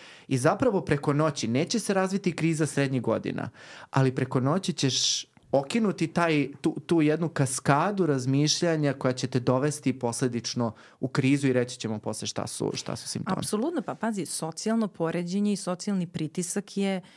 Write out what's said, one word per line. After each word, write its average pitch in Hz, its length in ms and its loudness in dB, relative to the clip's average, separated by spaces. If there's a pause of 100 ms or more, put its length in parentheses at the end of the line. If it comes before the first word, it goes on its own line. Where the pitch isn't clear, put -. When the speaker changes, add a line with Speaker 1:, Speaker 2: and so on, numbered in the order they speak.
(280)
Speaker 1:
i 131 100 0
zapravo 196 440 2
preko 147 320 0
noći 151 340 0
neće 143 320 0
se 196 140 -2
razviti 190 400 0
kriza 160 320 2
srednjih 135 360 0
godina, 107 480 -2 (420)
ali 131 240 4
preko 131 240 0
noći 170 340 0
ćeš - 520 0 (260)
okinuti 165 560 2
taj, 160 420 2 (120)
tu, - 180 0
tu 165 220 2
jednu 156 280 2
kaskadu 160 760 2
razmišljanja 143 880 2
koja 131 200 0
će 131 140 -2
te 127 120 0
dovesti 131 600 0
posledično 117 680 -2 (320)
u 131 80 -4
krizu 143 400 4
i 127 60 4
reći 123 260 0
ćemo 110 200 -4
posle 107 280 -6
šta - 200 -4
su, - 260 -4
šta - 220 -6
su - 120 -12
simptomi. - 300 -4
Speaker 2:
Apsolutno, 269 440 -2
pa - 140 -8
pazi, 208 300 -4
socijalno 214 640 -2
poređenje 175 640 -2
i 185 40 0
socijalni 180 500 -2
pritisak 170 680 -6
je, 196 240 -2 (160)